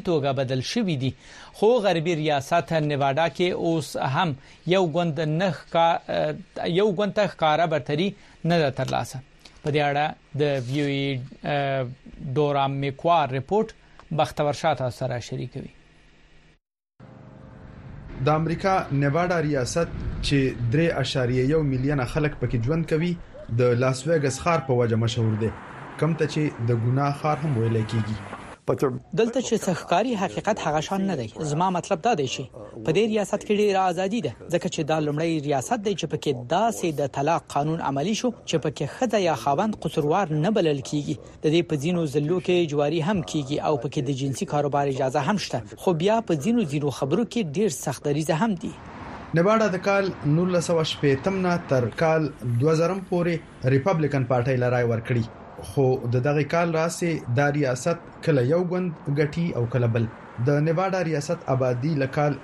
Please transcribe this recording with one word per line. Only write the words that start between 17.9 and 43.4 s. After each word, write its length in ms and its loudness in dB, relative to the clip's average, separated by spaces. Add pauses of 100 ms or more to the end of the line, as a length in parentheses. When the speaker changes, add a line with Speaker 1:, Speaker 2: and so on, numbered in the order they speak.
Speaker 2:
د 40 4
امریکا 440 2 (280)
نیواډا 360 2 (120)
ریاست 400 0 (380)
چې 120 4 (320)
درې 160 4 (140)
اعشاریه 420 0 (140)
یو 40 2 (120)
میلیونه 420 0
خلک 260 0
پکې 240 0
ژوند 180 2 (120)
کوي، 180 2 (460)
د 20 6 (220)
لاس 240 0
ویګس 360 2
ښار 240 2
په 60 2 (100)
وجه 220 2
مشهور 400 0
دی. 80 -2 (460)
کم 140 2
ته 140 -2
چې 140 -2 (260)
د 40 2 (140)
ګناه 340 2
ښار 240 0
هم 140 0
ویلی 340 2
کیږي. 260 -2 (1000)
Speaker 1:
دلته 220 0
چې 220 0
څه 160 0
ښکاري، 400 2
حقیقت 460 -2
هغه 220 0
شان 200 -2
نه 120 -2
دی. 60 -4 (240)
زما 200 2
مطلب 340 -2
دا 160 4
دی 80 0
چې 160 -6 (420)
په 100 0
دې 80 4 (100)
ریاست 320 -2
کې 160 0
ډېره 200 2 (100)
ازادي 340 -2
ده، 60 -4 (220)
ځکه 200 0
چې 80 -2 (100)
دا 140 2
لومړی 420 0
ریاست 380 0
دی 100 0
چې 160 -6
پکې 200 -2 (220)
داسې 340 0 (120)
د 180 0
طلاق 240 2 (140)
قانون 340 0
عملي 320 0
شو 100 2
چې 320 -6
پکې 220 -4 (100)
ښځه 320 0
یا 160 2
خاوند 400 0
قصوروار 480 0 (140)
نه 140 2
بلل 200 2
کیږي. 360 -4 (280)
د 100 4
دې 160 6
په 140 0
ځینو 220 0 (100)
ضلعو 320 2
کې 240 4
جواري 380 0
هم 100 2 (120)
کیږي 260 -2 (100)